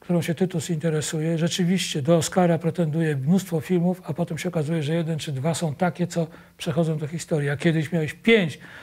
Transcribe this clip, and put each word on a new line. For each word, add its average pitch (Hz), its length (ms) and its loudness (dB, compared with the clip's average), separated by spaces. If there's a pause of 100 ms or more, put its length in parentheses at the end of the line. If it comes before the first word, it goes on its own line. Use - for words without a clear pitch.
którą 175 220 0
się 170 120 -2
Tytus 180 360 -2
interesuje. 160 680 -2
Rzeczywiście 170 640 0
do 165 140 4
Oscara 170 420 4
pretenduje 160 580 0
mnóstwo 165 440 2
filmów, 180 460 0
a 151 80 -6
potem 170 240 -4
się - 100 -4
okazuje, 165 340 -2
że 147 120 -2
jeden 165 240 -2
czy 147 140 -6
dwa 139 220 -2
są 156 200 -2
takie, 175 320 0
co 170 200 -2 (320)
przechodzą 160 400 0
do 151 80 -6
historii. 147 440 -2
A 143 60 -2
kiedyś 160 360 0
miałeś 156 220 -2
pięć. 208 440 2 (240)